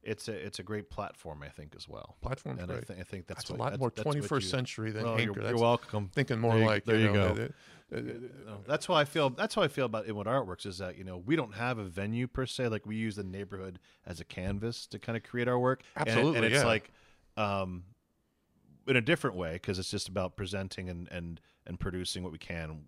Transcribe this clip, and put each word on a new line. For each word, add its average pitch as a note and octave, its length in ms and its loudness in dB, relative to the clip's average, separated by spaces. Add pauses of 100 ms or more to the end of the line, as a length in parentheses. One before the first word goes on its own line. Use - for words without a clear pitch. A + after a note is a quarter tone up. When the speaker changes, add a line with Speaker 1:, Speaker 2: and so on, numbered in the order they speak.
Speaker 1:
it's A2 240 -6
a, A2+ 60 -6
it's G2 260 -8
a G2 40 -8
great G#2 260 -6
platform, D#2+ 520 -8
I D2 80 -12
think, D2+ 260 -16
as - 120 -14
well. - 340 -14
Speaker 2:
Platform's C3 400 -6
Speaker 1:
And F2+ 100 -8
I - 40 -4
Speaker 2:
great. A#2 120 -8
Speaker 1:
thi-, - 120 -10
I F2+ 40 -6
think F2+ 240 -10
that's - 160 -10
Speaker 2:
That's - 60 -10
a - 40 -4
Speaker 1:
what, A#2+ 60 -6
Speaker 2:
lot A#2+ 120 -2
Speaker 1:
that's, G#2 80 -6
Speaker 2:
more B2+ 100 2
Speaker 1:
that's A2 160 -4
what D3+ 60 2
Speaker 2:
twenty-first C#3 340 0
Speaker 1:
you F#2 40 -2
Speaker 2:
century A2+ 420 -2
than A2 120 -2
Speaker 1:
Well, A#2 100 0
you're, A2+ 160 4
Speaker 2:
anchor. G2+ 120 -4
Speaker 1:
you're G#2+ 100 0
Speaker 2:
That's A#2 100 4
Speaker 1:
welcome. A#2 520 4
Speaker 2:
thinking B2+ 260 2
more A#2 120 6
Speaker 1:
There A2+ 100 8
you, A2 60 8
Speaker 2:
like, G#2+ 180 4
Speaker 1:
there A2 140 6
Speaker 2:
you A2 80 8
Speaker 1:
you G2+ 60 6
Speaker 2:
know, G2 160 8
Speaker 1:
go. F2+ 40 4
Speaker 2:
the, A#2 200 -2 (360)
the, - 120 -4
the, A#2+ 280 -8 (160)
Speaker 1:
No, G#2+ 120 -12 (100)
that's D3+ 200 0
how F#3 60 2
I D3+ 120 8
feel. C#3+ 240 4
That's F#3 260 -2
how G#3+ 60 4
I D#3 80 6
feel C#3 160 2
about A2 200 -2
Inwood G#2 220 -2
Artworks, A2 380 0
is F#2 140 -8
that, F#2 180 -6
you F#2 80 -12
know, F2+ 120 -8
we A2 200 2
don't A#2 180 -2
have A#2+ 220 -2
a G#2 80 -4
venue G#2 420 -2
per C3 180 -4
se. B2+ 220 -2
Like, A2 180 -2
we G#2+ 120 -4
use A2 180 -2
the G2+ 80 -6
neighborhood F#2+ 560 -8 (260)
as E2+ 140 -10
a E2+ 60 -10
canvas G2+ 640 -4
to A2 120 -10
kinda A2+ 220 -4
create A#2+ 260 -2
our B2 100 4
work. B2+ 240 2 (140)
And, - 140 0
Speaker 2:
Absolutely, B2 280 4
Speaker 1:
and A2 100 4
it's A2+ 80 4
Speaker 2:
yeah. C#3 100 6
Speaker 1:
like, A2 260 2 (460)
um, F#2+ 480 0 (1000)
in C3 120 6
a A#2+ 40 6
different A#2+ 360 2
way, F2 220 -2
'cause F#2+ 200 -2
it's F#2 100 -4
just - 200 -4
about F#2 260 -2
presenting F#2+ 540 -4
and, F2 200 -6
and, E2+ 300 -8 (260)
and F2+ 140 -8
producing F2+ 420 -2
what F2 120 -6
we D#2+ 40 -12
can D#2 500 -8